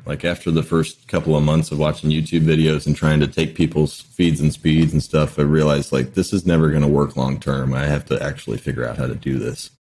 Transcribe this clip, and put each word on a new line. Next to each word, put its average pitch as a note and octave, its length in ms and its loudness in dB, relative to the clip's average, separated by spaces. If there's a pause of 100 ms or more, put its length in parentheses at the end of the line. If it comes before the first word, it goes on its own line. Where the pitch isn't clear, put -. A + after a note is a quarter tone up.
Like, D2 200 -8
after F2 260 -2
the D#2+ 120 2
first - 440 -2
couple D#2+ 280 0
of D2 80 2
months D#2 280 2
of D2 80 -4
watching D#2 320 0
YouTube D#2+ 340 0
videos D#2 400 2
and D2+ 100 0
trying D2+ 240 2
to D2 80 2
take D#2+ 280 -4
people's D#2 460 0
feeds E2 400 0
and D2+ 120 2
speeds D#2+ 400 2
and D2+ 100 2
stuff, D2+ 360 0
I D2 40 2
realized, D2 480 2
like, C2 220 -2
this F#2 200 -2
is F#2+ 120 0
never D#2+ 260 4
gonna D2 160 2
work C#2+ 280 0
long C2+ 240 -2
term. C2+ 340 -2
I C2+ 120 -2
have D2 200 -2
to - 160 -2
actually C#2 360 -6
figure B1+ 300 -6
out A#1 100 -8
how B1+ 100 -4
to B1 80 -6
do C2 240 -4
this. - 320 -8 (160)